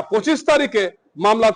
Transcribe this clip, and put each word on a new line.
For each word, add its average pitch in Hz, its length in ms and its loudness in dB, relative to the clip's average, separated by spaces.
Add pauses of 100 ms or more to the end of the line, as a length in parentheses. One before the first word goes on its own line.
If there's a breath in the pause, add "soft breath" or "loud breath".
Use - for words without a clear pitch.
পঁচিশ 220 440 -2
তারিখে 240 440 0 (260)
মামলার 214 400 2